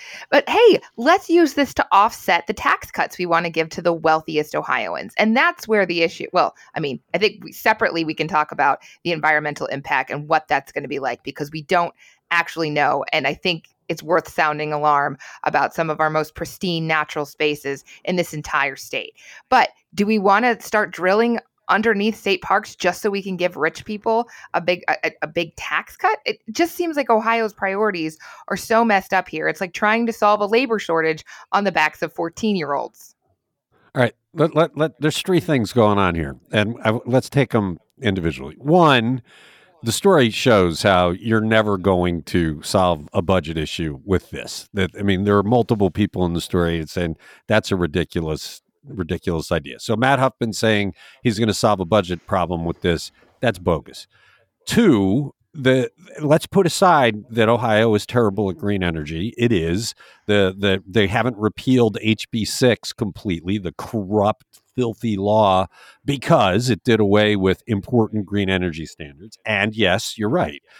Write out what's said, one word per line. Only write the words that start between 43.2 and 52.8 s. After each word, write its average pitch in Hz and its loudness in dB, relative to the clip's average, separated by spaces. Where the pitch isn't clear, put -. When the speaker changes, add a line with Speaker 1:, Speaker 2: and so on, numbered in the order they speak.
Speaker 2:
budget 82 -2
issue 76 -6
with 90 -2
this. - -14
That, 92 -2
I - -8
mean, 98 0
there 101 4
are - 4
multiple 104 2
people 92 -2
in 85 -2
the 82 -2
story 85 -2
saying 85 -4
that's 107 0
a 101 2
ridiculous, 85 -4
ridiculous 85 -6
idea. 69 -4
So 113 -4
Matt 127 2
Huffman 123 -2
saying 104 0
he's 110 0
gonna 110 2
solve 104 2
a 90 -2
budget 90 0
problem 85 -2
with 82 -6